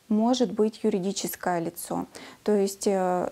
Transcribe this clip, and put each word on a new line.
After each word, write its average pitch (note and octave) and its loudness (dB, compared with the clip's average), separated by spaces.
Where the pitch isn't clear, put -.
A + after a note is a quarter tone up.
может A3+ 2
быть G#3+ 0
юридическое F#3+ -2
лицо. - -6
То G#3 2
есть, G3 0
э, F#3 0